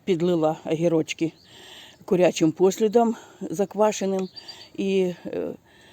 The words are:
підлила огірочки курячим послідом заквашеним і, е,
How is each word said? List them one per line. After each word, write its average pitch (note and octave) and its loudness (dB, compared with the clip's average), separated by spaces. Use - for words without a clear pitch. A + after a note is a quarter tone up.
підлила E3 0
огірочки D#3+ 0
курячим E3+ 2
послідом A3 2
заквашеним F#3+ -2
і, F#3+ 0
е, - -6